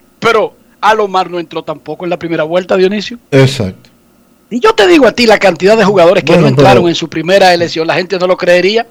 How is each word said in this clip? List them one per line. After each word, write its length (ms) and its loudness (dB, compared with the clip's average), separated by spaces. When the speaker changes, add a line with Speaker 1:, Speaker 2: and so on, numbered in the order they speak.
Speaker 1:
Pero 360 -2
Alomar 500 -2
no 80 -8
entró 240 -10
tampoco 420 -12
en 60 -6
la 80 -4
primera 260 -4
vuelta, 320 -4
Dionisio. 420 -4
Speaker 2:
Exacto. 600 -2
Speaker 1:
Y 120 -6
yo 140 0
te 120 2
digo 200 4
a 60 2
ti 140 0
la 120 4
cantidad 380 2
de 80 2
jugadores 400 2
que 80 0
Speaker 2:
Bueno, 100 4
Speaker 1:
no 60 2
entraron 360 4
Speaker 2:
pero 40 0
Speaker 1:
en 60 -2
su 140 -8
primera 440 2
elección, 340 -2
la 80 -2
gente 240 -4
no 80 -2
lo 120 0
creería. 520 0